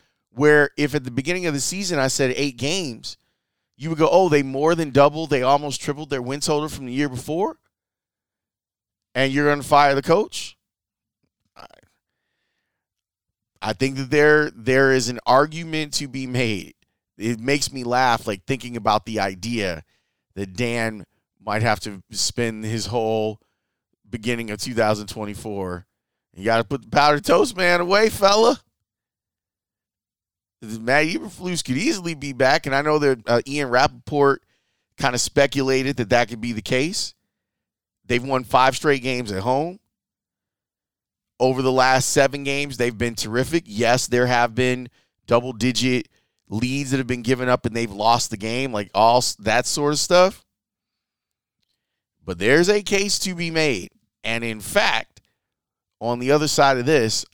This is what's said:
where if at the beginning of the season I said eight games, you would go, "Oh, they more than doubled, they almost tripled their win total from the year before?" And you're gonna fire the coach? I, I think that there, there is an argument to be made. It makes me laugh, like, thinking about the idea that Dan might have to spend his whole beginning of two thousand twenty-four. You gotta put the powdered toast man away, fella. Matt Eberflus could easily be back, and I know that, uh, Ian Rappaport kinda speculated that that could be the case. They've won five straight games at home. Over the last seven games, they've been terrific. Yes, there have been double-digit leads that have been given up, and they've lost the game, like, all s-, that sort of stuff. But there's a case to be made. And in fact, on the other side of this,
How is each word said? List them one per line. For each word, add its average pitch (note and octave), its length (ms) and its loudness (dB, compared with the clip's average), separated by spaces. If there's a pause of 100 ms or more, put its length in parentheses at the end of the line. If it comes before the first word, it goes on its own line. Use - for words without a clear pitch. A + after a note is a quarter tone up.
(300)
where D3 460 4
if C#3+ 180 -2
at C#3+ 100 -4
the B2+ 60 -10
beginning D#3+ 360 -4
of D#3 80 -2
the C#3 60 -4
season F3+ 380 -4
I C3 100 2
said B2+ 280 0
eight C3+ 200 -4
games, C#3 600 -6 (600)
you D3+ 140 -8
would D#3+ 80 -2
go, D#3+ 120 4
"Oh, F3+ 180 6
they D3 140 6
more C#3 320 0
than D#3+ 160 -2
doubled, C#3+ 400 4
they C3+ 120 0
almost C#3+ 380 0
tripled D3 300 -8
their C3+ 120 -4
win C3+ 180 -6
total D3+ 280 0
from C3+ 180 -12
the A#2+ 60 -10
year C#3+ 160 0
before?" D#3+ 500 -6 (1600)
And C3+ 180 0
you're D3 160 2
gonna C#3+ 140 0
fire C#3+ 320 4
the C#3 80 0
coach? - 540 -2 (1000)
I, - 100 -20 (1900)
I G#2+ 140 -4
think C3+ 220 -2
that C3 140 -6
there, D3+ 400 4
there C3 420 2
is C3 160 0
an A#2+ 180 -8
argument D#3 680 0
to C#3+ 140 -6
be C3 180 -10
made. A#2+ 480 -4 (420)
It A2+ 240 -4
makes C3+ 320 -2
me C3 120 -10
laugh, A#2+ 420 0
like, G2+ 180 -6
thinking A#2+ 320 -8
about G#2+ 280 0
the G#2+ 160 -4
idea F#2+ 640 -4 (500)
that F#2+ 200 -10
Dan A2+ 500 -4 (400)
might G#2+ 180 -2
have A2 180 0
to G2+ 220 -12 (100)
spend A2 520 -4
his G#2+ 220 -4
whole A2 540 -2 (680)
beginning A#2 420 -6
of G#2+ 80 -8
two B2+ 160 -8
thousand G#2+ 340 0
twenty-four. G2+ 760 -8 (500)
You F#2 100 -10
gotta A2+ 200 2
put B2+ 180 -8
the - 60 -20
powdered D3 360 2
toast G3+ 320 2
man F3 240 2
away, G3+ 300 2
fella. G#3+ 500 2 (2000)
Matt A2+ 460 -2
Eberflus F3+ 580 -8
could B2+ 120 -4
easily F3+ 380 -4
be C#3 180 -10
back, C3+ 340 0
and C3+ 80 -2
I C#3 80 0
know D3+ 160 2
that, C3+ 300 2
uh, A#2 180 2
Ian C#3 240 -4
Rappaport C3+ 680 2 (580)
kinda B2+ 220 0
speculated C3+ 800 0
that A2 140 -4
that A#2+ 180 4
could A#2 120 -12
be A#2+ 120 -6
the G#2+ 100 -8
case. D3 520 -4 (880)
They've B2 180 -2
won C3 200 -2
five C3 320 4
straight C#3 280 0
games B2 280 -4
at F#2+ 120 -4
home. C#3+ 360 -4 (1600)
Over C3 240 2
the C3 100 2
last C3 380 2
seven C#3 320 2
games, C#3 340 -6
they've B2 200 -2
been A#2 180 -4
terrific. C3 520 -2
Yes, A2+ 400 2
there B2 200 2
have A#2+ 280 2
been B2+ 340 -2 (380)
double-digit A#2+ 840 0 (400)
leads B2+ 420 -4
that C3+ 80 2
have C3 80 -2
been A#2+ 160 -4
given B2+ 260 0
up, B2 180 2
and A2+ 100 -6
they've A#2 140 -2
lost A2 400 2
the A2 60 -8
game, A#2+ 360 -4
like, G#2 220 -4
all A#2 240 6
s-, - 180 -2
that A2 300 0
sort D3 260 -2
of D3 80 -2
stuff. F3+ 440 2 (1800)
But F2 140 -8
there's C#3 300 4
a G#3 140 2
case G3 380 -2
to F#3 140 -6
be E3+ 160 -6
made. D3+ 400 -2 (340)
And A2+ 180 -4
in A2 180 -6
fact, D3 600 -2 (800)
on A#2+ 180 -4
the B2+ 140 0
other D3+ 160 2
side C#3 300 2
of A#2+ 80 -4
this, B2 480 2